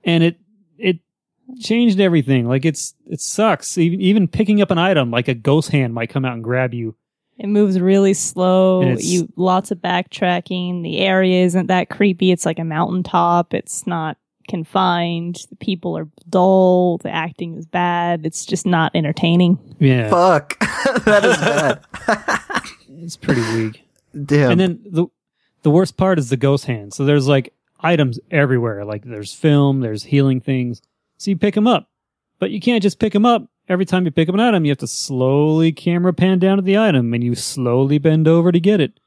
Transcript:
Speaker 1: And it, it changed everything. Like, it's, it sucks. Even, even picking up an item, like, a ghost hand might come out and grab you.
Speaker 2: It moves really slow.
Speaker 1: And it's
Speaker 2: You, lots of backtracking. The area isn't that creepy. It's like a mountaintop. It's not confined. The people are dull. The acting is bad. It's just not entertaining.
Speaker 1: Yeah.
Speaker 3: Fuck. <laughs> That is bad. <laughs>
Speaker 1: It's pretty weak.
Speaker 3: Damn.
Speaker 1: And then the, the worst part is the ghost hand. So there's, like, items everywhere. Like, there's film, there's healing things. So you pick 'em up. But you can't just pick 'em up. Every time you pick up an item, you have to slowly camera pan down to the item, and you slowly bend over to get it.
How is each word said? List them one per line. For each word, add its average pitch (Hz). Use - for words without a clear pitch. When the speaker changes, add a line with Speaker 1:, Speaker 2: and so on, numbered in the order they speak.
Speaker 1:
And 165
it, 170
it 185
changed 220
everything. 135
Like, 135
it's, -
it -
sucks. -
Even, 170
even 190
picking 208
up 196
an 170
item, 165
like, 120
a 131
ghost 139
hand 127
might 117
come 135
out 127
and 113
grab 123
you. 113
Speaker 2:
It 226
moves 202
really 196
slow. 185
Speaker 1:
And -
it's -
Speaker 2:
You, 175
lots 185
of 190
backtracking. 180
The 165
area 185
isn't 175
that 185
creepy. 185
It's 175
like 165
a 165
mountaintop. 175
It's -
not 160
confined. 170
The -
people 175
are 160
dull. 180
The -
acting 165
is 165
bad. 175
It's -
just -
not 165
entertaining. 170
Speaker 1:
Yeah. 127
Speaker 3:
Fuck. 175
<laughs> 214
That 208
is 233
bad. 151
<laughs> -
Speaker 1:
It's 170
pretty 127
weak. 110
Speaker 3:
Damn. 143
Speaker 1:
And 175
then 180
the, 175
the 151
worst 175
part 185
is 127
the 127
ghost 139
hand. 104
So 139
there's, 143
like, 139
items 147
everywhere. 120
Like, 104
there's 107
film, 143
there's 110
healing 135
things. 123
So -
you 190
pick 202
'em 214
up. 233
But 196
you 208
can't 233
just 196
pick -
'em 208
up. 233
Every 185
time 185
you 170
pick 160
up 180
an 202
item, 214
you 147
have 143
to 135
slowly 147
camera 175
pan 185
down 190
to 196
the 190
item, 139
and 120
you 120
slowly 131
bend 156
over 170
to 170
get 196
it. -